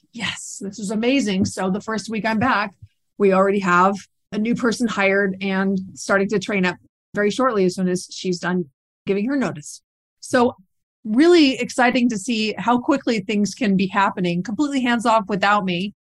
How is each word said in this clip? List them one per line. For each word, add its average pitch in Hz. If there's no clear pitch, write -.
"Yes, -
this 202
is 208
amazing." 214
So 190
the 202
first 220
week 220
I'm 220
back, 208
we 196
already 196
have 190
a 214
new 226
person 233
hired 196
and 196
starting 196
to 208
train 196
up 180
very 208
shortly 226
as 180
soon 185
as 185
she's 180
done 175
giving 202
her 285
notice. 151
So 247
really 277
exciting 247
to 214
see 214
how 226
quickly 247
things 208
can 196
be 190
happening, 185
completely 277
hands 240
off 220
without 208
me. 185